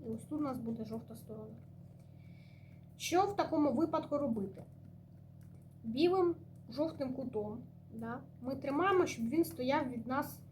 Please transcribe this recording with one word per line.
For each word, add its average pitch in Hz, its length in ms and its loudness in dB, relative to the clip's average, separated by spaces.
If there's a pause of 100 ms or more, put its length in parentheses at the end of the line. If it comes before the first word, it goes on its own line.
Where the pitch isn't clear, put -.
і - 20 -4
ось 226 140 -6
тут 294 160 -4
у 294 40 0
нас 262 140 -2
буде 220 280 -6
жовта 226 300 -8
сторона. 214 400 -12 (1400)
Що 359 240 4
в 403 140 2
такому 302 360 4
випадку 302 460 2
робити? 220 460 -2 (1200)
Білим 339 520 6 (340)
жовтим 285 440 -2
кутом, 220 440 -4 (360)
да, 233 260 -6 (220)
ми 262 140 -4
тримаємо, 311 500 4
щоб 226 240 -2
він 330 160 4
стояв 262 440 2
від 233 180 -6
нас 277 320 -2 (120)